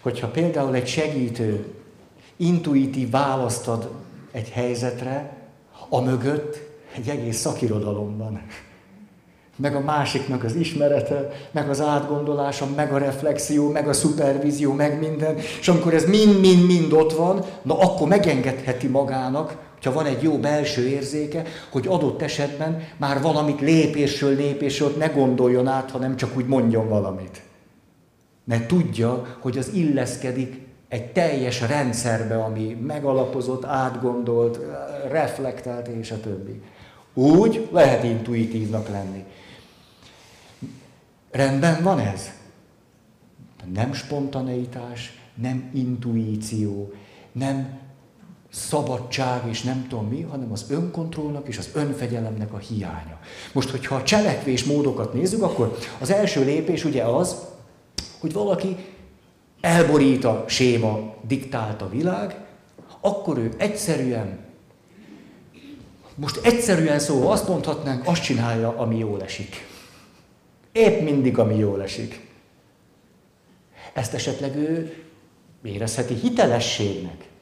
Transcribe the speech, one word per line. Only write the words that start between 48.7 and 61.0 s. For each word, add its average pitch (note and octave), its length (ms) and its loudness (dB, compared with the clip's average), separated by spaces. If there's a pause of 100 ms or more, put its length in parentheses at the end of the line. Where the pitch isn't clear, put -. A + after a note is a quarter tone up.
és A2+ 140 -6
nem B2+ 260 -2
tudom G#2+ 200 -4
mi, C#3 140 -4
hanem C#3 300 -8
az G#2 160 -8
önkontrollnak D3+ 800 -4
és A2 100 -8
az - 140 -10
önfegyelemnek A2+ 800 -4
a G#2 60 -10
hiánya. E2 600 -8 (340)
Most, - 180 0
hogyha - 240 -6
a B2+ 80 -2
cselekvésmódokat C#3+ 1120 2
nézzük, F#3 280 2
akkor C3 360 0 (200)
az B2+ 120 -2
első G3 340 4
lépés D#3 400 0
ugye C3 180 2
az, C#3 340 0 (840)
hogy D#3 120 -4
valaki F#3+ 440 0 (840)
elborít D3 640 6
a G#2+ 240 2
séma, A2+ 680 2 (120)